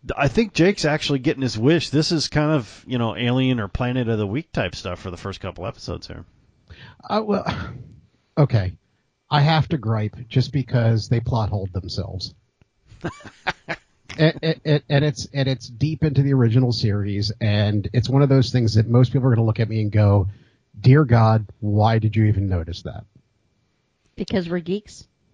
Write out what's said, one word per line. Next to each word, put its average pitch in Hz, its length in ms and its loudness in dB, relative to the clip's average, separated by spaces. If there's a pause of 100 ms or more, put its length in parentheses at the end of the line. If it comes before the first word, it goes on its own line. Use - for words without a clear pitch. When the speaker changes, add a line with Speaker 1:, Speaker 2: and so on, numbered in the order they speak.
(160)
Speaker 1:
I 143 120 0
think 214 260 0
Jake's 180 320 2
actually 143 320 -2
getting 135 240 -2
his 107 160 -4
wish. 147 320 2
This 156 220 0
is 156 160 -2
kind 151 240 0
of, 131 360 -4
you 127 80 -4
know, 113 180 -2
Alien 123 460 0
or 101 80 -4
Planet 123 400 -4
of 117 80 0
the 104 100 -2
Week 117 260 -6
type 95 220 -4
stuff 87 260 -10
for 95 100 -10
the 87 80 -14
first 98 240 -10
couple 90 240 -10
episodes - 400 -12
here. 85 180 -16 (880)
Speaker 2:
Uh, 214 120 -2
well, 208 220 -2 (600)
<sighs> - 340 -10
okay. 101 340 2 (580)
I 147 120 4
have 156 260 2
to 165 80 -2
gripe 110 400 -4 (140)
just 127 200 0
because 117 600 0
they 117 100 2
plot 113 300 -2
holed 95 240 -6
themselves. 90 640 -10
Speaker 1:
<laughs> - 40 -20 (1700)
Speaker 2:
And, 160 480 2
and, 151 240 2
and 147 160 2
it's, - 300 -4
and 135 140 0
it's 131 200 -6
deep 147 360 -2
into 139 180 2
the 139 120 2
original 123 360 4
series, 104 720 -2
and 104 520 0
it's 120 160 0
one 135 140 4
of 139 60 4
those 135 240 4
things 113 220 2
that 104 140 4
most 123 240 4
people 131 140 0
are 127 80 4
gonna 113 100 2
look 110 140 0
at 110 100 -2
me 110 120 -4
and 104 100 -2
go, 101 380 4 (520)
"Dear 135 240 8
God, 113 400 4 (140)
why 107 400 2
did 107 160 0
you 110 120 4
even 98 220 2
notice 82 340 -4
that?" - 220 -14 (1080)
Speaker 3:
Because 185 340 -4
we're 175 120 -4
geeks. 185 480 -10 (260)